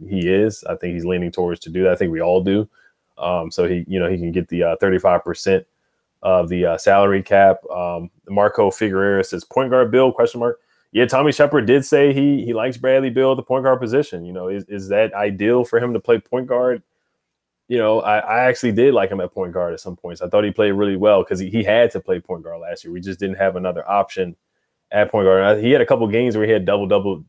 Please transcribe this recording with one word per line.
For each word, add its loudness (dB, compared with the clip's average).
he -4
is. 0
I -8
think -8
he's -6
leaning -4
towards -4
to -18
do -2
that. 4
I 2
think -2
we -6
all 2
do. 0
Um, -4
so -2
he, -4
you -4
know, -2
he -2
can -6
get -4
the, -2
uh, 0
thirty-five 2
percent -2
of 2
the, 0
uh, 0
salary 4
cap. 4
Um, -8
Marco 2
Figueroa 0
says, -8
"Point -2
guard 4
Beal, 4
question -2
mark." -2
Yeah, 4
Tommy 2
Shepard 2
did 4
say 4
he, 0
he -4
likes -4
Bradley 2
Beal 2
at 0
the -8
point -2
guard 2
position. -4
You -14
know, -8
is, -8
is -12
that 0
ideal 0
for -2
him -2
to -4
play 0
point -6
guard? -2
You 0
know, 2
I, 0
I -2
actually 0
did 4
like 0
him -6
at -8
point -8
guard -4
at -12
some -14
points. -14
I -8
thought 0
he -2
played 2
really 0
well 4
'cause -4
he, -8
he -2
had 4
to -8
play -4
point -10
guard -14
last -12
year. -14
We -12
just -10
didn't -6
have 0
another -6
option -4
at 2
point 0
guard. 6
And 4
I, -4
he 2
had 6
a 2
couple 2
games 0
where 0
he 0
had 2
double, -2
double, -2